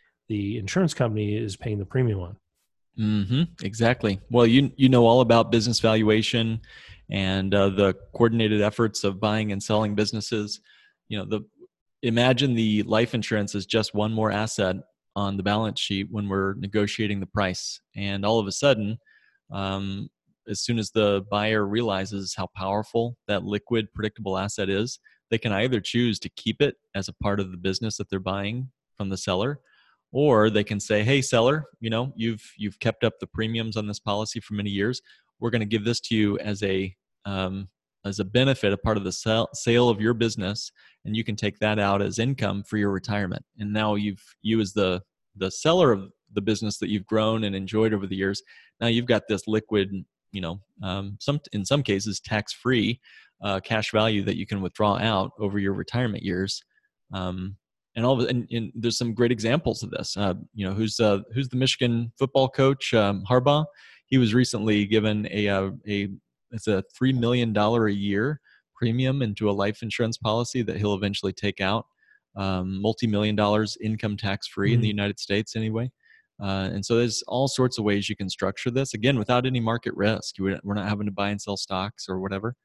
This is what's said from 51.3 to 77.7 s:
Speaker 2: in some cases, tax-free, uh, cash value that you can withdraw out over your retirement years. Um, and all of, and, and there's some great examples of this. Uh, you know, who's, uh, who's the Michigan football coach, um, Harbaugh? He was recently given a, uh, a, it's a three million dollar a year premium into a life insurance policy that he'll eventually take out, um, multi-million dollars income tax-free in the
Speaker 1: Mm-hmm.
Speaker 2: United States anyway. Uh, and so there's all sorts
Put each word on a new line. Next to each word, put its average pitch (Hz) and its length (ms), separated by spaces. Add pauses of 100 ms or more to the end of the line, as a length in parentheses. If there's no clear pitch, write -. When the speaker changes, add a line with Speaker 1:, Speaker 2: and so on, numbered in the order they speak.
Speaker 2:
in 101 140
some 143 180
cases, 101 380
tax-free, 110 800 (420)
uh, 98 180
cash 110 320
value 107 320
that 98 140
you 95 80
can 101 160
withdraw 98 340
out 95 420
over 101 220
your 98 140
retirement 107 500
years. 95 380 (520)
Um, 92 440 (380)
and 117 100
all 127 160
of, 123 80
and, 120 220
and 113 240
there's 117 220
some 117 160
great 120 180
examples 117 500
of 104 80
this. - 280
Uh, 98 180 (180)
you 101 140
know, 95 60
who's, 107 260
uh, 104 200 (140)
who's 131 160
the 127 60
Michigan 120 640
football 135 300
coach, 135 440
um, 98 340
Harbaugh? 143 380 (400)
He 131 140
was 113 160
recently 107 500
given 107 460
a, 104 160
uh, 98 240 (160)
a, 101 220 (420)
it's 113 160
a 98 160 (120)
three 131 180
million 120 400
dollar 107 340
a 101 60
year 101 460 (360)
premium 131 480
into 107 260
a - 20
life 101 300
insurance 113 360
policy 117 440
that 98 160
he'll 104 160
eventually 98 400
take - 260
out, 104 280 (480)
um, 95 460
multi-million 107 540
dollars 104 460
income 107 360
tax-free 101 560
in 120 80
the 110 60
Speaker 1:
Mm-hmm. 104 100
Speaker 2:
United 101 220
States - 360
anyway. 113 340 (500)
Uh, 95 320
and 98 140
so 117 120
there's 120 300
all 127 200
sorts 127 320